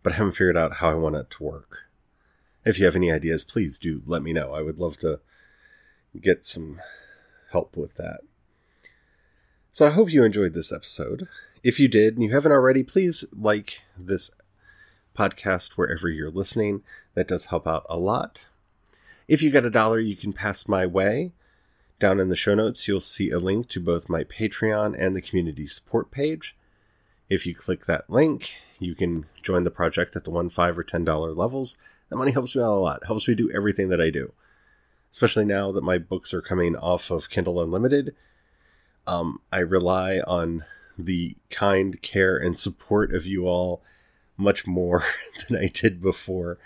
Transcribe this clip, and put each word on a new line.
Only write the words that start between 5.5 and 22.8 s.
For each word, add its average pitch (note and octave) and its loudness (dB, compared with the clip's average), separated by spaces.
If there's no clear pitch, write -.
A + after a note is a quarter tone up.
get F2+ 2
some D#2 -6
help - -4
with D2 -8
that. - -12
So D3 6
I D3 6
hope F3 4
you C#3 8
enjoyed G2+ 4
this E2 -4
episode. - -8
If B2 2
you C3+ 8
did, A2 6
and A#2 0
you G#2+ 2
haven't D3 4
already, C3 6
please F3+ 0
like G#2+ -2
this F#2 -4
podcast G2 -2
wherever F2 -2
you're D#2 -6
listening. G2+ -2
That F2+ -2
does F2+ -2
help E2 -4
out D#2+ -2
a E2 -6
lot. - -4
If D3+ 4
you D3+ 4
got C3 4
a A#2 0
dollar A2+ 4
you G#2+ -2
can G#2 -8
pass - -4
my F#2+ 2
way, G2+ 0
down G2 4
in F#2 2
the F2+ 2
show G2+ 2
notes, G#2+ 0